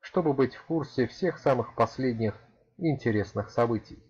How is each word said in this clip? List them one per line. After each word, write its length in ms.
чтобы 340
быть 200
в 100
курсе 420
всех 320
самых 360
последних 600
интересных 720
событий. 600